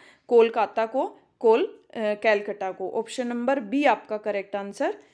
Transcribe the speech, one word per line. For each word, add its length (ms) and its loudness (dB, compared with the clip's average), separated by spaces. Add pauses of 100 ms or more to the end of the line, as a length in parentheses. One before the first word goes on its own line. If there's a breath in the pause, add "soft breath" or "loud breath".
(280 loud breath)
कोलकाता 580 4
को, 340 -4 (200 loud breath)
कोल-, 580 2
अ, 160 -2
कैलकटा 580 -2
को। 180 -8
ऑप्शन 380 -6
नंबर 320 -2
बी 240 -2
आपका 340 0
करेक्ट 380 -6
आंसर 420 -6 (160 soft breath)